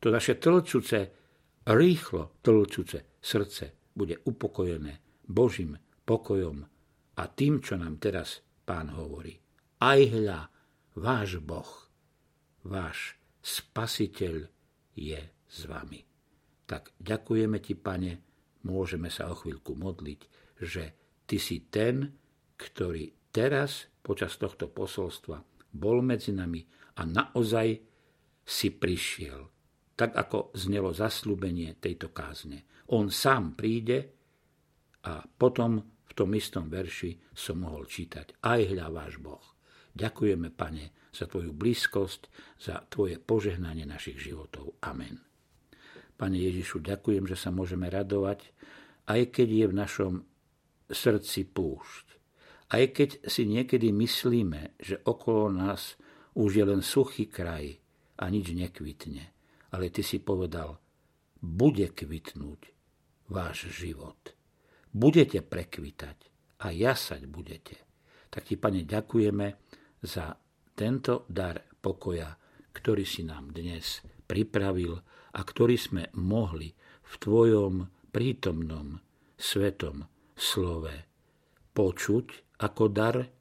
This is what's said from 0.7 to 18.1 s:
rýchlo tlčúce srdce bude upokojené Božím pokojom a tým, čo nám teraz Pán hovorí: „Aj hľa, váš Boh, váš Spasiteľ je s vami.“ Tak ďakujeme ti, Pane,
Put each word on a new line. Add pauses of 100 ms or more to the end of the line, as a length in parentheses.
rýchlo
tlčúce
srdce
bude
upokojené
Božím (240)
pokojom (560)
a
tým,
čo
nám
teraz (240)
Pán
hovorí: (480)
„Aj
hľa, (480)
váš
Boh, (960)
váš (240)
Spasiteľ (480)
je (240)
s (100)
vami.“ (640)
Tak
ďakujeme
ti,
Pane, (520)